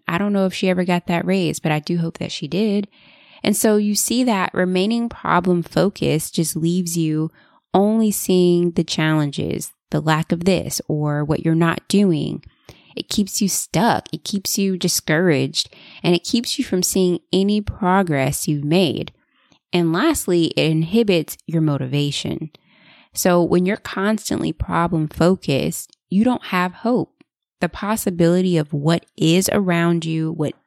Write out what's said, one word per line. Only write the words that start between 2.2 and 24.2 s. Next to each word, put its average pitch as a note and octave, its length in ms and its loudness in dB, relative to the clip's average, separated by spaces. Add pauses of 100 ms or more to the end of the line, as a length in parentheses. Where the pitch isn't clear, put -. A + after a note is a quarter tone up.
she - 160 -10
did. G3+ 400 0 (560)
And G#3 140 2
so G#3+ 200 4
you G#3 200 2
see A#3+ 280 0
that G#3 300 0
remaining F#3+ 540 0
problem F3 540 0
focused D#3+ 720 -2
just E3 200 -2
leaves E3+ 420 -2
you D#3+ 340 0 (440)
only G#3+ 380 4
seeing F3 600 2
the E3+ 120 0
challenges, D#3 880 -2 (180)
the D3 100 0
lack D#3 300 0
of E3+ 140 -2
this, F3+ 420 0
or D3 380 -2
what D3 200 -2
you're D#3+ 120 2
not E3 320 0
doing. D#3 560 0 (500)
It - 140 -10
keeps - 340 -2
you G3+ 60 0
stuck. - 640 0
It - 100 -8
keeps - 360 -4
you F#3+ 180 0
discouraged, E3 1000 0 (300)
and F3 100 4
it E3+ 100 0
keeps - 340 -2
you C4 60 -2
from F3+ 200 -2
seeing F3+ 360 0 (120)
any G3+ 280 2
progress F3 840 0
you've D3 180 -2
made. D#3+ 480 0 (600)
And E3+ 200 2
lastly, F#3 640 0
it D3 140 2
inhibits E3+ 760 0
your D#3+ 160 0
motivation. C#3+ 880 -2 (640)
So F3 280 4
when F3 240 2
you're G3+ 100 0
constantly - 760 -4